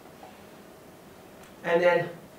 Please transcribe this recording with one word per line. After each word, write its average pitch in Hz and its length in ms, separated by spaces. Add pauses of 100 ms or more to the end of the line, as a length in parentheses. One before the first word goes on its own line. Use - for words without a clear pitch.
(1600)
And 170 180
then, 175 280 (280)